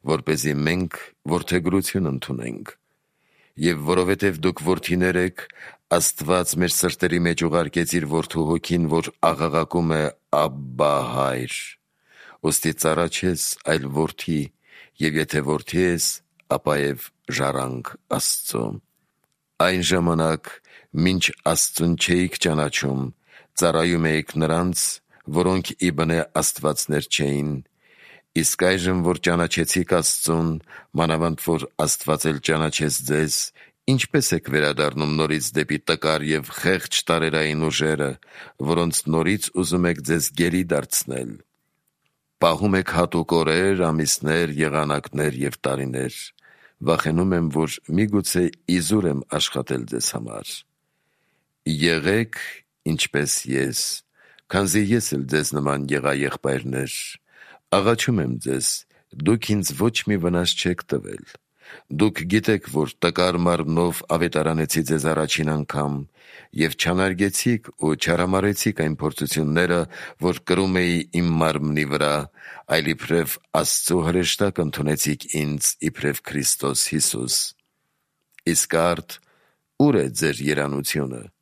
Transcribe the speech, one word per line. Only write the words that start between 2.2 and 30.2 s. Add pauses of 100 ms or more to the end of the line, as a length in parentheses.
Եվ
որովհետև
դուք
որդիներ
եք, (420)
Աստված
մեր
սրտերի
մեջ
ուղարկեց
իր
որդու
հոգին,
որ
աղաղակում
է. (260)
«Աբբա, (100)
Հայր»։ (840)
Ուստի
ծառա
չես, (200)
այլ
որդի, (540)
և
եթե
որդի
ես, (440)
ապա
և (220)
ժառանգ (200)
Աստծո։ (960)
Այն
ժամանակ, (420)
մինչ (160)
Աստծուն
չէիք
ճանաչում, (480)
ծառայում
էիք
նրանց, (480)
որոնք
ի
բնե (120)
աստվածներ
չէին։ (760)
Իսկ
այժմ,
որ
ճանաչեցիք
Աստծուն, (400)